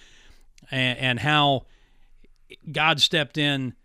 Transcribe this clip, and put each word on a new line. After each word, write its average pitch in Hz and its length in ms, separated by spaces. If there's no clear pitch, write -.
and, 127 300
and 127 220
how 143 440
God 151 300
stepped 156 380
in 139 360